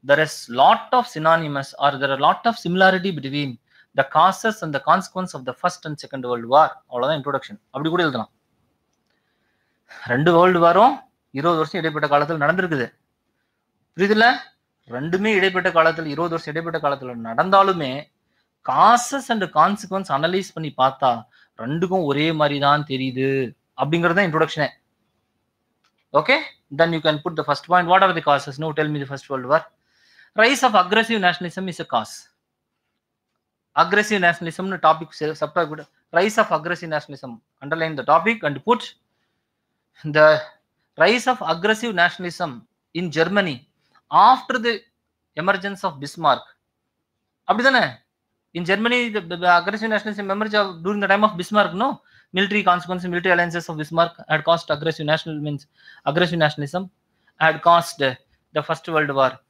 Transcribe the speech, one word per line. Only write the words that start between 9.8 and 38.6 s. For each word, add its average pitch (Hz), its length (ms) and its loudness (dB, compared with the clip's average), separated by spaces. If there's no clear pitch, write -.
ரெண்டு 147 240 2
வேர்ல்டு 175 300 6
வாரும் 202 300 6
இருபது 165 220 2
வருஷம் 160 200 -4
இடைப்பட்ட 151 320 -2
காலத்துல 147 300 0
நடந்திருக்குது. 160 440 -2
புரியுதுல்ல? 214 320 4
ரெண்டுமே 175 440 -2
இடைப்பட்ட 185 380 0
காலத்துல, 160 360 2
இருபது 165 220 -4
வருஷம் 156 180 -8
இடைப்பட்ட 165 320 -6
காலத்துல 131 300 -4
நடந்தாலுமே 175 640 2
causes 233 680 2
and 208 100 -2
consequence 190 560 0
அனலைஸ் 180 400 -2
பண்ணி 160 140 -8
பார்த்தா 131 280 2
ரெண்டுக்கும் 170 460 -2
ஒரே 147 180 0
மாதிரி 143 260 2
தான் 147 260 2
தெரியுது 131 360 -4
அப்படிங்கிறது 165 360 0
தான் 196 120 2
இன்ட்ரோடக்ஷனே. 156 400 -2
Okay? 277 200 0
Then 165 160 4
you 156 100 -2
can 151 180 2
put 175 160 -6
the 143 100 -4
first 143 220 -2
point. 180 200 4
What 190 140 6
are 185 120 2
the 156 120 -6
causes? 139 320 0
Now 160 180 -6
tell 151 140 0
me 147 100 -4
the 131 80 -12
First 139 200 -14
World 127 200 -6
War. 160 100 4
Rise 247 260 2
of 220 140 2
aggressive 220 460 0
nationalism 175 440 -4
is - 120 -12
a - 100 -12
cause. 110 200 -4
Aggressive 202 440 0
nationalism 170 440 -4
னு 180 60 -8
டாபிக் 156 320 0
சே-, 151 220 -4
subtopic 156 300 -2
கூட. 151 120 -14
Rise 208 260 0
of - 140 -2
aggressive 170 380 -6
nationalism. 139 360 -10
Underline 160 360 -4
the 120 120 -8
topic 190 260 2
and 143 100 -4